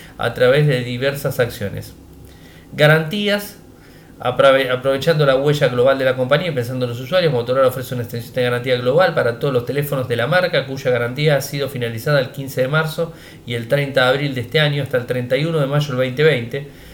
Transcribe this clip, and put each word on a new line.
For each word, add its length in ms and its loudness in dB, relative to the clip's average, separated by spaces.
a 160 -2
través 320 4
de 140 2
diversas 600 -4
acciones. 540 -6
Garantías. 880 0
Aprove-, 500 4
aprovechando 560 2
la 80 4
huella 340 2
global 300 2
de 60 -2
la 100 2
compañía 320 0
y 60 -4
pensando 340 -4
en 60 -6
los 80 -8
usuarios, 320 0
Motorola 340 2
ofrece 280 -2
una 100 -4
extensión 280 -10
de 120 -2
garantía 320 0
global 360 2
para 280 0
todos 120 0
los 140 0
teléfonos 400 -4
de 80 -2
la 140 0
marca, 380 0
cuya 260 -2
garantía 440 2
ha 40 0
sido 280 -6
finalizada 520 -2
el 100 -4
quince 300 -6
de 80 2
marzo 440 -2
y 100 -6
el 120 -6
treinta 380 2
de 60 4
abril 260 -2
de 60 -4
este 180 -2
año 240 0
hasta 140 -2
el 80 -4
treinta 300 -2
y 80 0
uno 140 -2
de 80 0
mayo 220 0
del 80 -4
veinte 260 0
veinte. 460 0